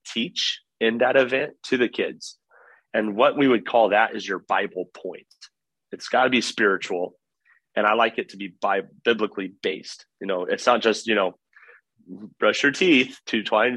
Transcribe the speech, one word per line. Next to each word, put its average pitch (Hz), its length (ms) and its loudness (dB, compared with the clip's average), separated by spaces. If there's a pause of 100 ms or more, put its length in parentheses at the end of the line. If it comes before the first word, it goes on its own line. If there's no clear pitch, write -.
teach - 540 -6 (180)
in 113 200 2
that 127 180 4
event 135 460 0
to - 140 -2
the 123 120 2
kids. - 480 -6 (560)
And 107 240 -2
what 139 200 2
we 143 120 4
would 117 180 2
call 113 220 4
that 104 260 2
is 98 100 -10
your 95 140 -4
Bible 95 540 -4
point. - 340 -14 (640)
It's - 160 -14
gotta 127 220 2
be 123 100 2
spiritual. 95 760 -2 (640)
And 104 80 2
I 107 100 4
like 113 220 2
it 117 120 -8
to 101 80 -18
be 98 100 -10 (140)
bi-, 98 220 0 (200)
biblically 107 480 -2 (100)
based. - 440 -8 (160)
You 98 60 -10
know, 92 180 -2
it's - 200 -4
not 117 160 4
just, 110 260 0
you 110 80 0
know, 95 200 0 (1040)
brush 107 240 2
your 143 80 4
teeth 135 540 2
two 107 180 -4
twi-, 117 340 0